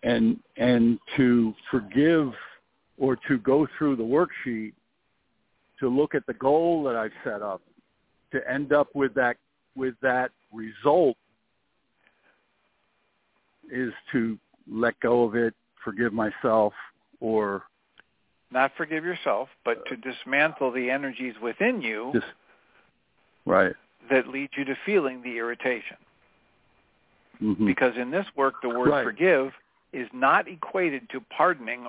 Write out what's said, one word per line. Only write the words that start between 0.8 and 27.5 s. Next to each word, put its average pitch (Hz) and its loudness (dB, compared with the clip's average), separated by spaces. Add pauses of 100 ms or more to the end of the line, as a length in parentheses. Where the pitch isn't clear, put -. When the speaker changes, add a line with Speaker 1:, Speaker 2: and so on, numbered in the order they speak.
Speaker 1:
to 120 4 (180)
forgive 139 2 (680)
or 135 2 (120)
to 135 2
go 135 4 (120)
through 143 2
the 113 -2
worksheet 117 -2 (1040)
to 131 2
look 139 2
at 139 -2
the 123 -4
goal 156 2
that 127 0
I've 110 -4 (100)
set 107 -6
up 98 -8 (720)
to 127 -4
end 139 -2
up 147 4
with 139 0
that, 127 0 (380)
with 131 -4
that 127 0 (220)
result 120 2 (2500)
is 120 -4 (180)
to 113 -2 (320)
let 117 -2
go 120 4
of 110 0
it, 117 0 (280)
forgive 110 -2
myself, 110 2 (460)
or 107 -2 (880)
Speaker 2:
not 131 2
forgive 160 -6
yourself, 131 -2 (160)
but 117 -2
to 131 -8
dismantle 131 -2
the 123 -4
energies 131 -6
within 190 -2
you 113 -6
Speaker 1:
Dis-, 113 0 (1200)
right. 92 4 (360)
Speaker 2:
that 131 2
lead 135 -8
you 139 -4
to 131 -4 (100)
feeling 139 0
the 120 -8
irritation. 117 -6 (1400)
Speaker 1:
Mm-hmm. 107 0